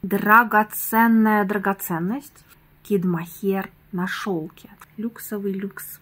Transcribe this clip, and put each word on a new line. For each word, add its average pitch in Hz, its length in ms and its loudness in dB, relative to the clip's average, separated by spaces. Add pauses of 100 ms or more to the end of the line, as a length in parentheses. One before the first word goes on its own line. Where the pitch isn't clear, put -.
Драгоценная 214 1400 4
драгоценность. 196 1000 -4 (400)
Кид 196 200 0
Мохер 185 680 -2 (200)
на 185 160 -4
шёлке. 180 640 -8 (260)
Люксовый 208 560 -8
люкс. 196 500 -10